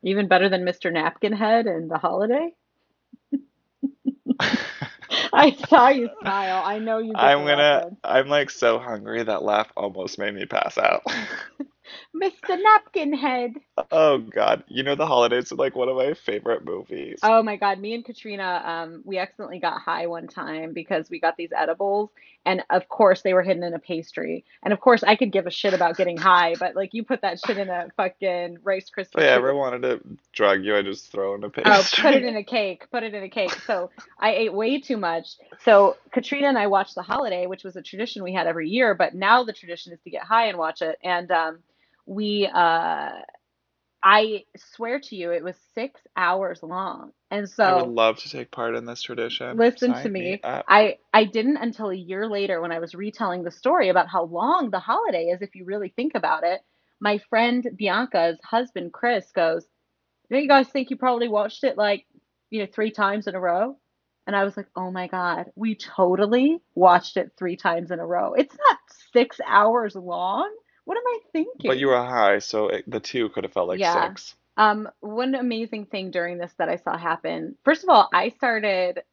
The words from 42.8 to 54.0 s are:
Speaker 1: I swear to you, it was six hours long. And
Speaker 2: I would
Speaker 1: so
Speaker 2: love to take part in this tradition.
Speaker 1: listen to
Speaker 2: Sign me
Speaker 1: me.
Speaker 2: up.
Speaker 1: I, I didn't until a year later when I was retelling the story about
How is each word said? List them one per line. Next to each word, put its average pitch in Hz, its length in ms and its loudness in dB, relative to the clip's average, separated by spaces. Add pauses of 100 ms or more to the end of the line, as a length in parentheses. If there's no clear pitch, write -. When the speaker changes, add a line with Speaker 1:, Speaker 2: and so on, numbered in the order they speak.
Speaker 1:
I 214 420 4 (120)
swear 233 440 -8
to 254 160 -18
you, 170 160 -6
it 175 120 -4
was 180 120 -10 (180)
six 247 260 -10 (160)
hours 185 460 -2
long. 180 500 -10 (180)
And 202 180 -6 (140)
Speaker 2:
I 185 120 6
would 170 120 2
Speaker 1:
so - 0 -
Speaker 2:
love 113 320 2
to - 120 -16
take 123 200 -12
part 117 260 -4
in 117 100 -8
this 120 160 -14
tradition. 120 540 -8
Speaker 1:
listen 240 380 2
to - 100 -8
Speaker 2:
Sign 214 80 -4
me 180 200 -6
Speaker 1:
me. 202 120 -8
Speaker 2:
up. - 240 -6
Speaker 1:
I, 208 300 6 (140)
I 220 120 8
didn't 233 340 -2
until 220 320 -6
a 185 60 -4
year 190 320 -8
later 202 320 -4
when 170 120 -6
I 165 60 -6
was 165 160 -10
retelling 190 480 -6
the 170 80 -6
story 269 400 2
about 180 180 4